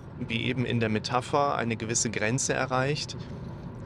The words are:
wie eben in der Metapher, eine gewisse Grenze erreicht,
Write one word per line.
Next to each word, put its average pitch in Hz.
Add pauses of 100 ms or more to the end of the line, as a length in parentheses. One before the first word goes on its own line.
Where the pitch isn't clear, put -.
(200)
wie 113
eben 123
in 117
der 113
Metapher, 127
eine 117
gewisse 117
Grenze 110
erreicht, 131 (720)